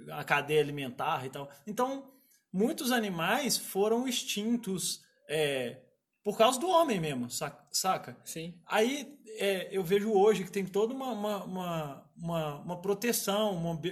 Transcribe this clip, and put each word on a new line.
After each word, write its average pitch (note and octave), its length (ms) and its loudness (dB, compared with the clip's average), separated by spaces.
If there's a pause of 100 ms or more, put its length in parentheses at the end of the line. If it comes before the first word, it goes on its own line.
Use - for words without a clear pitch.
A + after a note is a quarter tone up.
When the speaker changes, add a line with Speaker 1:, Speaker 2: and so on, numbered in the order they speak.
(120)
Speaker 1:
a D3+ 120 -6
cadeia D3+ 360 4
alimentar C#3 640 0
e C3+ 60 -6
tal. C#3 180 -10 (200)
Então, C4 440 -4 (400)
muitos B3 400 0
animais G#3 680 0
foram A3+ 480 2
extintos, A3 920 -2 (280)
é, C#3+ 520 0 (420)
por G#3 120 -2
causa B3 240 6
do E4+ 80 -2
homem E4 320 4
mesmo, C3 300 -4
sa-, - 420 -8
saca? F3 540 -2
Speaker 2:
Sim. E3 300 -10 (120)
Speaker 1:
Aí, A#3+ 500 0 (200)
é, F#3+ 380 0
eu F#3+ 80 0
vejo G3+ 280 2
hoje G3 320 6
que - 80 -10
tem G3 140 -2
toda G#3 280 0
uma, C4 200 -4
uma, G#3 320 -4
uma, E3+ 720 -6
uma, D#3+ 420 -2
uma F3 220 -8
proteção, G3+ 720 0
uma, E3 240 -2 (120)